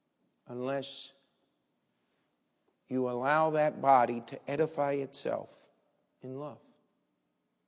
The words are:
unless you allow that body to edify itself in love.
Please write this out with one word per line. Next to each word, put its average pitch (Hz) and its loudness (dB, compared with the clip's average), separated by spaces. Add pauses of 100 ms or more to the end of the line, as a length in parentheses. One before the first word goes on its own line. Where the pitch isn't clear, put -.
(480)
unless 131 -8 (1800)
you 127 -2
allow 143 2
that 151 0
body 120 6
to - -12 (100)
edify 143 0
itself - -6 (540)
in 131 -10
love. 147 -12 (1080)